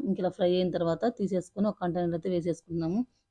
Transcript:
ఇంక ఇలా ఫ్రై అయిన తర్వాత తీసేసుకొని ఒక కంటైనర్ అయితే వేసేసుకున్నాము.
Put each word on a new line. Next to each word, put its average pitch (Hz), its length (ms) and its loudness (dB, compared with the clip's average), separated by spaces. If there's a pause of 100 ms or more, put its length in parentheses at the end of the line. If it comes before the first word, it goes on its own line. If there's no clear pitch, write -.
ఇంక 190 160 0
ఇలా 185 120 0
ఫ్రై 180 220 2
అయిన 185 180 2
తర్వాత 170 340 0 (120)
తీసేసుకొని 196 520 -2
ఒక 202 120 -4
కంటైనర్ 175 360 0
అయితే 165 140 -4
వేసేసుకున్నాము. 170 680 -2 (320)